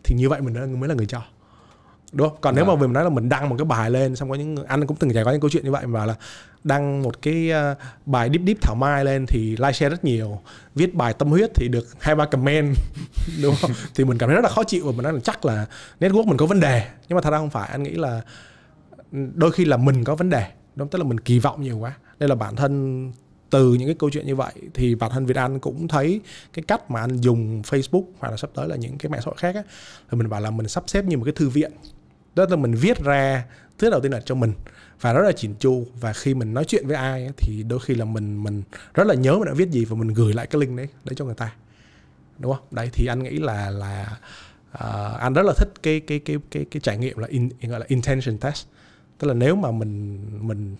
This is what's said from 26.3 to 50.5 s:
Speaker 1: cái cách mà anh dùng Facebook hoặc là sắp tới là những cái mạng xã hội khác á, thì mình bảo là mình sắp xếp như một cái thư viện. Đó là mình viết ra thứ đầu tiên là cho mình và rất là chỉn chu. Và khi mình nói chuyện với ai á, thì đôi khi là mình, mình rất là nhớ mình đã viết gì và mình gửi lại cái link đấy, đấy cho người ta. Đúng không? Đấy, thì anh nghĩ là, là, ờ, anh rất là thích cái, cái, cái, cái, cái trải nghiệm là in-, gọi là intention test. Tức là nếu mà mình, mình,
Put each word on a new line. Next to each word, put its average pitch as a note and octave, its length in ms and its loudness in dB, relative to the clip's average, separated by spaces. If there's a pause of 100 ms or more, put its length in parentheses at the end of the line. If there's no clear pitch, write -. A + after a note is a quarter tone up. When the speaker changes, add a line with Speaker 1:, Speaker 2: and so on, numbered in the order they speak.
Speaker 1:
cái - 140 -10
cách G#3+ 240 -2
mà A#2 100 -2
anh B2 160 -2
dùng A2+ 440 2
Facebook C#3+ 420 0 (160)
hoặc A#2 100 -6
là G#2+ 80 -6
sắp - 160 -8
tới C#3 140 -6
là - 80 -6
những B2 220 -8
cái D3 120 -8
mạng C3 120 -4
xã A#2+ 40 -6
hội - 120 -8
khác F3+ 180 -2
á, G#3 80 -8 (480)
thì A#2+ 60 -2
mình A2+ 120 0
bảo G#2 120 -4
là G#2+ 100 -4
mình A2 160 -4
sắp - 200 -4
xếp G3 180 0
như E3 120 0
một A#2 60 -2
cái D3 100 -2
thư D3 160 2
viện. C#3+ 220 0 (680)
Đó F#3+ 120 6
là F#3 60 2
mình B2+ 180 0
viết D#3+ 300 2
ra C3+ 420 2 (320)
thứ A3 120 4
đầu E3+ 120 2
tiên C3+ 100 0
là A#2+ 100 -4
cho C3 140 -4
mình A#2 180 2 (480)
và A#2 120 2
rất D3 80 6
là G3+ 100 6
chỉn G#2 280 -4
chu. B2+ 280 2 (120)
Và A2+ 140 -4
khi C3+ 200 -2
mình A2+ 200 -2
nói C#3+ 120 -2
chuyện - 220 0
với D3 80 -2
ai C3 300 -4
á, C#3 120 -10
thì G#2+ 260 0
đôi A#2 160 -2
khi B2+ 160 -2
là A2+ 100 -2
mình, G#2+ 380 -4
mình G#2 200 -6 (300)
rất G3 140 4
là G3 60 4
nhớ C3 240 4
mình A3 80 0
đã C#3+ 80 -4
viết F3 160 2
gì B2 160 0
và A2 100 -6
mình A2+ 180 -2
gửi G#2+ 200 4
lại A#2 140 -4
cái D3+ 140 0
link B2 160 -4
đấy, C3+ 100 -10 (180)
đấy C3 100 -8
cho C#3 100 -8
người A#2 100 -8
ta. A2 180 -8 (840)
Đúng B2+ 140 -2
không? C3+ 180 -6
Đấy, A#2 220 -4
thì A#2+ 140 2
anh B2 160 -2
nghĩ C3 140 -6
là, G#2+ 320 -2
là, G2+ 480 -8 (540)
ờ, G#2+ 480 -6
anh B2 140 0
rất E3+ 120 4
là F3+ 120 4
thích G3+ 120 4 (140)
cái, D#3 160 2
cái, D3+ 200 -4
cái, D3 180 -4 (140)
cái, D3 200 -4
cái D3+ 120 -8
trải G#2+ 140 -2
nghiệm B2+ 200 -4
là A2+ 100 -6
in-, B2+ 220 0 (200)
gọi A#2 100 -6
là A2+ 100 -10
intention B2+ 480 0
test. - 280 -6 (540)
Tức D3 80 -2
là C3+ 60 2
nếu B2+ 220 4
mà E3 160 -2
mình, G#2 480 -6 (280)
mình, G2+ 320 -6